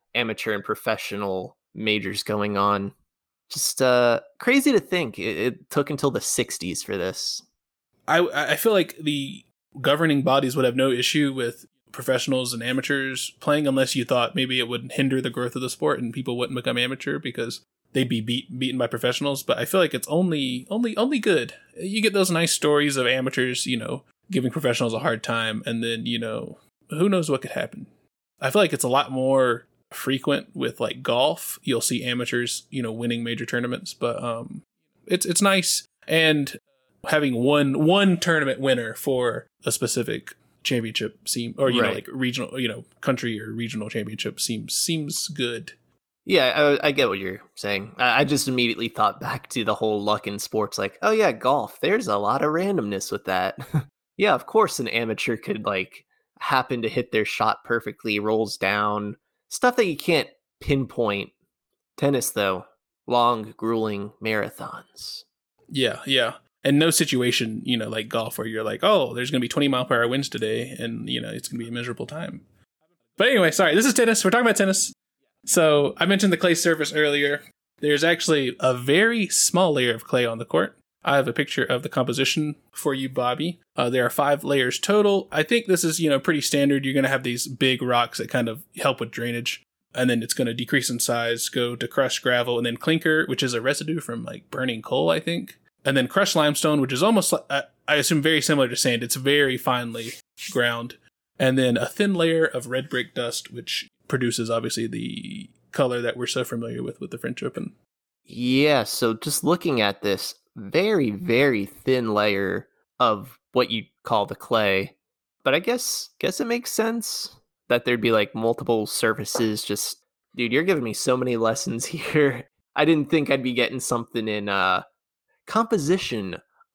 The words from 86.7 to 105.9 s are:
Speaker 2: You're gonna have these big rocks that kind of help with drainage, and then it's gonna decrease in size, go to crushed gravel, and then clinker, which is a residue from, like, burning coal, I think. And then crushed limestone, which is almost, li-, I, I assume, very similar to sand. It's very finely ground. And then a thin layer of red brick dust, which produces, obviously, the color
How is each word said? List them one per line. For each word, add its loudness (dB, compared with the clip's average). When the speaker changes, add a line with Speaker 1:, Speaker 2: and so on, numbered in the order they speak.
Speaker 2:
You're -2
gonna 2
have 0
these -4
big 0
rocks 0
that -6
kind 0
of -10
help 0
with -6
drainage, -6
and 2
then 2
it's -6
gonna -2
decrease -2
in -4
size, -2
go -2
to -6
crushed -2
gravel, 2
and -2
then -2
clinker, 0
which -2
is -2
a -2
residue -2
from, -10
like, -14
burning -4
coal, 0
I 2
think. -8
And 2
then 2
crushed 0
limestone, 2
which 0
is 0
almost, 4
li-, 2
I, -2
I 4
assume, 2
very 4
similar 4
to -4
sand. 0
It's -4
very 2
finely -4
ground. -2
And 2
then 4
a 0
thin 0
layer 2
of -4
red -4
brick -4
dust, -6
which -8
produces, 0
obviously, -2
the -10
color 0